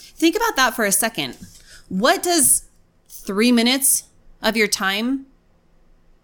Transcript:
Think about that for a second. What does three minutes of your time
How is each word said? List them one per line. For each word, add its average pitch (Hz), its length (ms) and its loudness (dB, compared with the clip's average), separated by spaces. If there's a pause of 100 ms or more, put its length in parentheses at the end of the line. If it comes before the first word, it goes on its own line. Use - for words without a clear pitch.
(140)
Think 330 220 2
about 453 200 -2
that 247 200 2
for 226 80 0
a 196 80 0
second. 160 440 -4 (520)
What 254 340 0
does 349 420 0 (440)
three 214 420 0
minutes 247 540 2 (380)
of 220 140 0
your 214 120 2
time 220 560 -2 (1000)